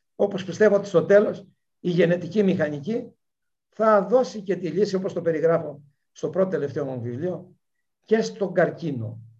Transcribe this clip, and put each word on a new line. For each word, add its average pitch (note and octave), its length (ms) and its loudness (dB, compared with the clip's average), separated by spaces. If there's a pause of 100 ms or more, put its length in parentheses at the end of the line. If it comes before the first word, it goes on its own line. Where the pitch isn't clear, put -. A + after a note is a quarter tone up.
(140)
Όπως G3+ 300 -2
πιστεύω G3+ 320 4
ότι - 100 -2
στο D#3+ 180 2
τέλος G3+ 420 4 (340)
η F3 100 -4
γενετική E3+ 520 2
μηχανική D#3 680 -2 (600)
θα G#3+ 380 2
δώσει A#3+ 360 0
και F#3 140 -2
τη F3 120 -6
λύση, F#3+ 260 0
όπως F#3+ 180 -4
το F3 100 -6
περιγράφω D#3+ 600 0 (300)
στο D3+ 180 -6
πρώτο F#3 200 0
τελευταίο C#3+ 340 -4
μου C3 160 -8
βιβλίο, C#3+ 540 -8 (500)
και A3 180 2
στον G3 300 -6
καρκίνο. C#3 680 -2 (200)